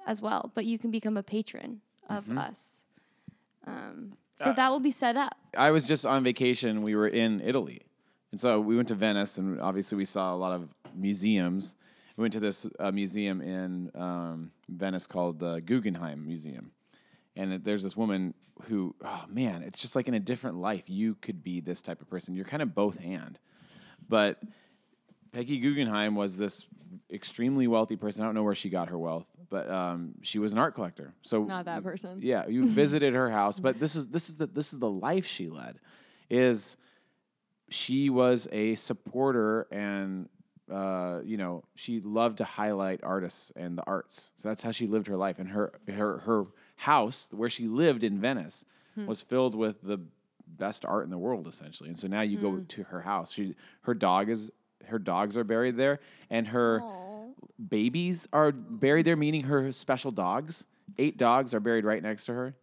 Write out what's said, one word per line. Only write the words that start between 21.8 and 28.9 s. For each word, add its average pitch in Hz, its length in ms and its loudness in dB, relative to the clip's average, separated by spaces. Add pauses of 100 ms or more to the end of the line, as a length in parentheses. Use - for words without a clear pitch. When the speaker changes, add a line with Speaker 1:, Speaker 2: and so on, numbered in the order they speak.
Speaker 2:
type 85 200 -10
of - 80 -20
person. 92 260 -8
You're 95 100 -6
kind 151 160 -4
of 113 140 -2
both 101 280 2
and. 87 360 -10 (680)
But 104 340 4 (880)
Peggy 123 280 -4
Guggenheim 110 560 2
was 101 220 0
this 101 280 -4 (460)
extremely 123 560 0
wealthy 110 280 2
person. 104 280 -4
I 110 40 0
don't 110 80 -2
know 107 80 2
where 104 120 4
she 98 140 -4
got 85 200 -2